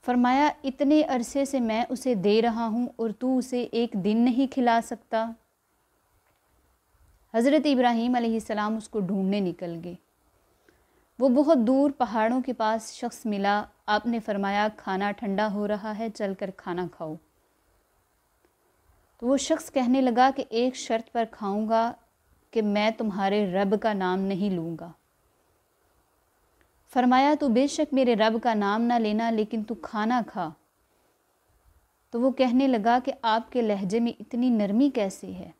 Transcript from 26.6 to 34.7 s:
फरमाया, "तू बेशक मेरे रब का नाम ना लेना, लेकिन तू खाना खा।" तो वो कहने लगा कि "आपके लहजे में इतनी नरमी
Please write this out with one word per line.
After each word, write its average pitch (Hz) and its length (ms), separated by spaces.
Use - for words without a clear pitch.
फरमाया, 262 420
"तू 294 160
बेशक 285 440
मेरे 247 200
रब 220 240
का 226 160
नाम 208 280
ना 240 160
लेना, 220 340
लेकिन 214 300
तू 214 120
खाना 226 400
खा।" 170 280
तो 233 60
वो 262 120
कहने 254 340
लगा 233 320
कि 254 140
"आपके 226 360
लहजे 208 380
में 233 140
इतनी 247 380
नरमी 214 380